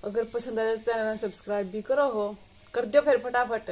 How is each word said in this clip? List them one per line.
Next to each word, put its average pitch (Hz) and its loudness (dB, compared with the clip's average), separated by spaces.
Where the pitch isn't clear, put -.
अगर 214 -2
पसंद 233 -4
आए 220 0
तो 220 -12
चैनल 226 0
ने 220 -2
subscribe 202 -4
भी 208 -6
करो 277 2
हो। 208 -2
कर 247 0
दियो 277 6
फिर 277 4
फटाफट। 233 -2